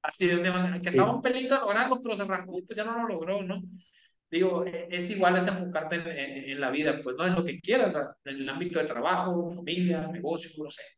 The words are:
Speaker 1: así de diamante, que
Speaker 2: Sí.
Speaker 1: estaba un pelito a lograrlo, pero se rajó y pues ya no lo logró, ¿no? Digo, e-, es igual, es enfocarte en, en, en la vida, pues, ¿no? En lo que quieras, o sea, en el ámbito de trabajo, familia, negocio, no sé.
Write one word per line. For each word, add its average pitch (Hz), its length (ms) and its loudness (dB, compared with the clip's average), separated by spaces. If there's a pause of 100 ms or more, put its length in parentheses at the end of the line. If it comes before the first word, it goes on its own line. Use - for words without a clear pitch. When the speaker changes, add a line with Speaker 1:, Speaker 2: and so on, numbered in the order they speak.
Speaker 1:
así - 240 0
de 175 160 4
diamante, 180 400 0
que - 80 -2
Speaker 2:
Sí. 135 60 2
Speaker 1:
estaba 220 180 6
un 240 80 -2
pelito 262 320 2
a 262 60 4
lograrlo, 240 420 2
pero 220 140 -2
se 196 80 -2
rajó 185 340 -4
y 180 40 -6
pues 214 140 -10
ya 214 80 -2
no 233 180 -2
lo 226 60 -2
logró, 190 340 -2
¿no? 190 200 -4 (680)
Digo, 180 360 2
e-, 170 240 -6
es 180 200 -2
igual, 185 260 6
es 180 100 4
enfocarte 175 500 -2
en, 165 120 -4
en, 139 420 -8
en 143 100 -6
la 127 100 0
vida, 147 320 0
pues, 127 140 -4
¿no? 165 100 0
En 180 80 4
lo 170 100 2
que - 160 -6
quieras, 220 340 4
o 151 40 0
sea, 135 100 -2 (160)
en 139 180 -8
el 135 60 -4
ámbito 165 300 -2
de 156 80 2
trabajo, 175 640 0
familia, 170 580 0
negocio, 170 420 -4 (120)
no 151 80 -8
sé. - 120 -14 (160)